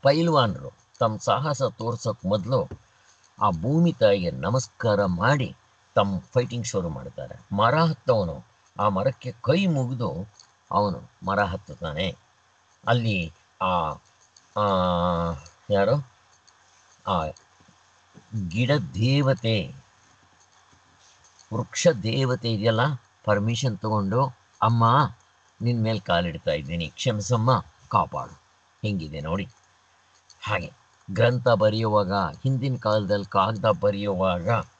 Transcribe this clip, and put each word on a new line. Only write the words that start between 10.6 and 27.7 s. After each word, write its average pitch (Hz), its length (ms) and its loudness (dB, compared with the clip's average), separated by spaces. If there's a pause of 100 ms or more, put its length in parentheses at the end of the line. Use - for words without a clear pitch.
ಅವನು 98 400 -2 (160)
ಮರ 101 180 2
ಹತ್ತುತ್ತಾನೆ. 85 720 -6 (720)
ಅಲ್ಲಿ 110 460 0 (300)
ಆ, 92 300 0 (640)
ಆ, 104 100 0 (1040)
ಯಾರು? 104 380 2 (1000)
ಆ 87 200 0 (1200)
ಗಿಡ 117 220 -2 (240)
ದೇವತೆ, 117 800 0 (1800)
ವೃಕ್ಷ - 340 0 (140)
ದೇವತೆ 123 500 -2
ಇದೆಯಲ್ಲ, 110 280 0 (440)
permission 110 540 0
ತಗೊಂಡು, 107 480 0 (360)
"ಅಮ್ಮ, 117 500 4 (500)
ನಿನ್ 120 200 0
ಮೇಲ್ 110 180 0
ಕಾಲಿಡ್ತಾ 87 500 -2
ಇದ್ದೀನಿ, 80 400 -4
ಕ್ಷಮಿಸಮ್ಮ, 113 720 0 (240)